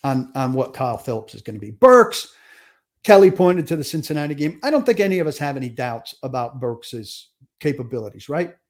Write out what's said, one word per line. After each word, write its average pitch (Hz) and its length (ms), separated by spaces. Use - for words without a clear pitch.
on, 131 320
on 131 180
what 131 200
Kyle 120 240
Phillips - 380
is 104 60
gonna 107 180
be. 107 120
Burks, 247 600
Kelly 196 280
pointed 180 360
to 170 80
the 147 80
Cincinnati 151 520
game. 147 280
I 277 60
don't 294 160
think 233 140
any 190 200
of 156 80
us 147 100
have 139 200
any 127 120
doubts 117 540
about 127 380
Burks's 117 680
capabilities, 120 720
right? 170 260